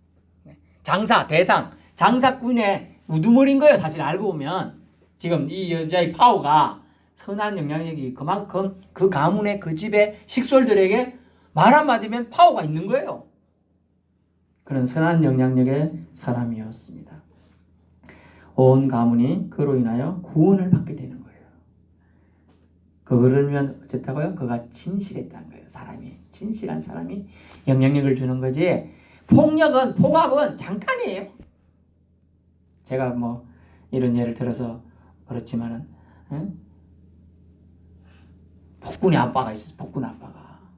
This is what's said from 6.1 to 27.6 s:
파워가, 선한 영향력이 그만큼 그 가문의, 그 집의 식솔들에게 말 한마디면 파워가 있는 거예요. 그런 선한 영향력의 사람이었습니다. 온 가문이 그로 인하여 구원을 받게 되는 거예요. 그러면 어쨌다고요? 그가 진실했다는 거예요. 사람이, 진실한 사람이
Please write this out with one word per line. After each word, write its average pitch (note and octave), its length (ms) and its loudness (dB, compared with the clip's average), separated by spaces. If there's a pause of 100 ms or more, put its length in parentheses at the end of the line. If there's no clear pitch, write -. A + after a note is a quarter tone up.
파워가, D3+ 680 2 (320)
선한 G#3 440 -8
영향력이 D3+ 580 -8
그만큼 F#3+ 680 -6 (120)
그 F#3+ 160 2
가문의, G3+ 500 0
그 D#3+ 160 -6
집의 G#3 500 0
식솔들에게 A#3 920 2 (340)
말 F#3+ 220 6
한마디면 A#3 560 0
파워가 D4+ 320 6
있는 D#3 240 -4
거예요. A#3 380 -4 (1400)
그런 C3 220 -4
선한 D#3+ 380 2
영향력의 C3 880 0
사람이었습니다. A#2 1000 -10 (1400)
온 C3 320 6
가문이 A#2+ 640 0
그로 C#3 260 -2
인하여 B2 480 -2
구원을 F3+ 480 2
받게 - 240 0
되는 B2+ 260 -14
거예요. - 180 -20 (1600)
그러면 C#3 800 2
어쨌다고요? D3 520 -6
그가 A#2 340 -8
진실했다는 - 800 -10
거예요. - 180 -20
사람이, - 500 -20 (120)
진실한 F3 520 -10
사람이 F#3+ 460 -12 (400)